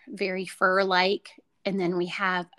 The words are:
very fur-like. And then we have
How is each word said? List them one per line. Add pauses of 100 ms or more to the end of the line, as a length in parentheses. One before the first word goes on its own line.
very
fur-like. (340)
And
then
we
have (120)